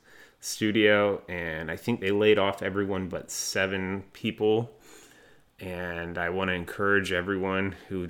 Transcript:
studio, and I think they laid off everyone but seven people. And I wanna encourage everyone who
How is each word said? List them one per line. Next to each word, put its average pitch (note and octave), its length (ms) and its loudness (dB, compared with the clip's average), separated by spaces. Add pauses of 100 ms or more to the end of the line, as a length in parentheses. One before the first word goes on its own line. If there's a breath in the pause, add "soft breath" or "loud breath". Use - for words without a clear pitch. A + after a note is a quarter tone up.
(400 loud breath)
studio, G#2 880 4
and E2 440 -6
I E2 40 -4
think A#2 240 -2
they F#2+ 120 0
laid G#2 260 6
off G2 240 0
everyone F#2+ 480 -2
but E2 220 -8
seven F#2+ 720 -2 (100)
people. A2 580 0 (880 loud breath)
And F2 580 -8
I F2 120 -2
wanna F#2 240 0
encourage F#2+ 580 0
everyone F#2+ 640 0 (120)
who F#2 220 -6